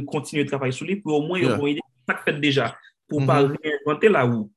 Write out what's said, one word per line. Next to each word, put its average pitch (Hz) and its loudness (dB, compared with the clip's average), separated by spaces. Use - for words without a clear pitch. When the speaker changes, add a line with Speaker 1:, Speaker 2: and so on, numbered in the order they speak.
Speaker 1:
kontinye 147 -4
travay 139 -4
sou - -10
li, 196 -4
pou 151 -2
omwen 170 -2
yo - 2
Speaker 2:
Yeah. - -2
Speaker 1:
bon 143 -2
ide 147 -4
sa - -2
k - -4
fèt 147 -2
deja, 139 0
pou 143 0
pa 147 6
Speaker 2:
Mhm. 143 2
Speaker 1:
reinvante 151 2
la 139 4
wou. 113 -2